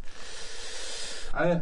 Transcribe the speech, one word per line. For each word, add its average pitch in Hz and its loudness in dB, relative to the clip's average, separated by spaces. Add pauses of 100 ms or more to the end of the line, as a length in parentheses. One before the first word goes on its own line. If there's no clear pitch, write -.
(1300)
아니, 170 4